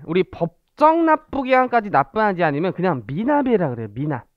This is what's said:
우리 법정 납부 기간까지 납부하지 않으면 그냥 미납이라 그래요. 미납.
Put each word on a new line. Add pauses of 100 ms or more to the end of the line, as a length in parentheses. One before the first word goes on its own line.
우리
법정
납부
기간까지
납부하지
않으면
그냥
미납이라
그래요.
미납. (140)